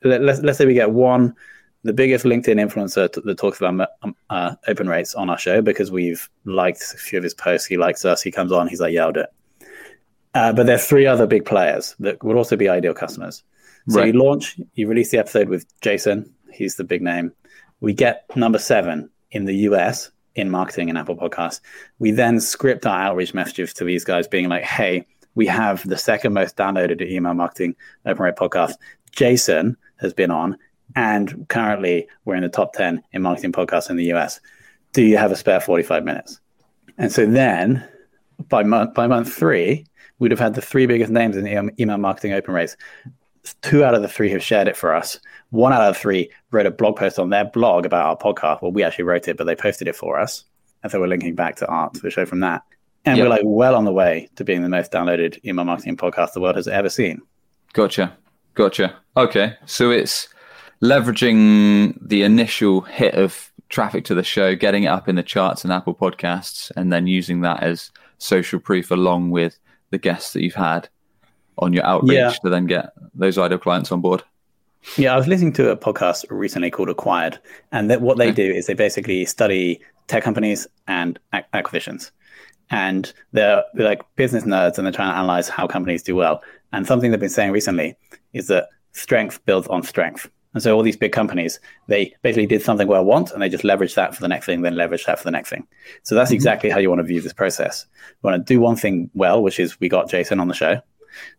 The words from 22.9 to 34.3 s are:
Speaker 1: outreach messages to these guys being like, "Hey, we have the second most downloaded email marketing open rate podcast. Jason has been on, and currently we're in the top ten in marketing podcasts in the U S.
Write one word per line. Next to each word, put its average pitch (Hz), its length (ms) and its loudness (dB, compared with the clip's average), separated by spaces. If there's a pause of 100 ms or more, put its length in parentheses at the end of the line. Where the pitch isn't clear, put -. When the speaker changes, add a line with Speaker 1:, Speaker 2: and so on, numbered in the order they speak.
Speaker 1:
outreach 92 380 -2
messages 90 400 -6
to - 100 -8
these 87 200 -2
guys 87 240 -2
being 90 200 -2
like, 87 140 -2
"Hey, - 420 -2 (300)
we 110 120 2
have 98 420 -2
the 92 80 -4
second 110 360 -2
most 95 240 -2
downloaded 92 460 -2
email 90 320 -4
marketing 87 400 -4 (320)
open - 160 -2
rate 87 140 0
podcast. 90 380 -2 (360)
Jason 117 680 2 (200)
has 95 160 -6
been 92 180 0
on, 85 260 -4 (380)
and 107 540 -2
currently 98 580 -2 (180)
we're 95 120 -4
in 90 60 -2
the 87 60 -4
top - 260 -2
ten 87 280 -2 (100)
in 95 100 -6
marketing 90 280 -4
podcasts 87 400 -2
in 87 60 -4
the 87 80 -2
U 85 120 0
S. 78 220 -4 (540)